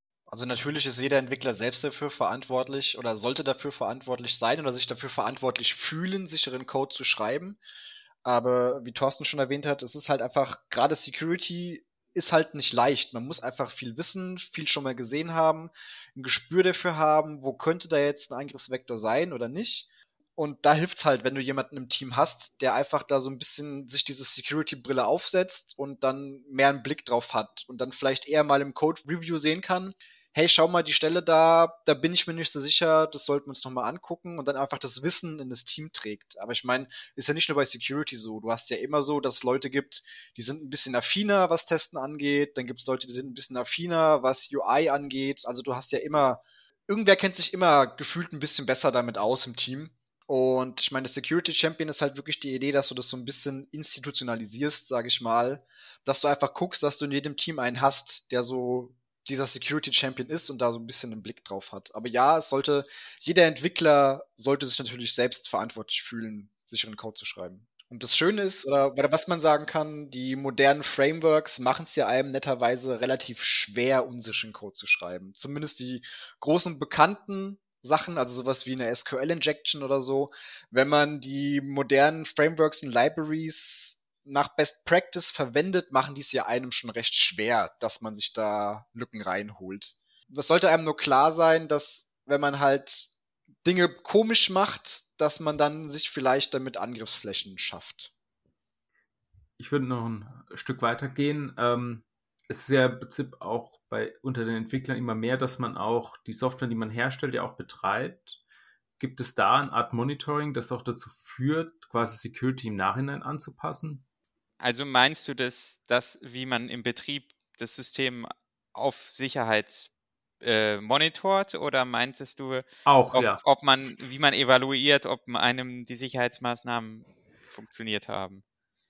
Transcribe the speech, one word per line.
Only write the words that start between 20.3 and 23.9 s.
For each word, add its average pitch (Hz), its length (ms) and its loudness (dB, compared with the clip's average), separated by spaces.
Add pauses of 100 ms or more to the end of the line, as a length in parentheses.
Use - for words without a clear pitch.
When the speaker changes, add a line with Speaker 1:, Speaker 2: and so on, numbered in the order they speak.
Speaker 1:
Und 147 300 -4
da 147 80 8
hilft's 160 320 0
halt, 131 180 4
wenn 131 120 0
du 135 60 -4
jemanden 135 340 -4
im 127 140 -10
Team 127 260 -2
hast, - 460 0
der 127 120 2
einfach 139 300 0
da 139 160 2
so 131 100 -4
ein 131 100 -10
bisschen 139 480 -6
sich 113 180 0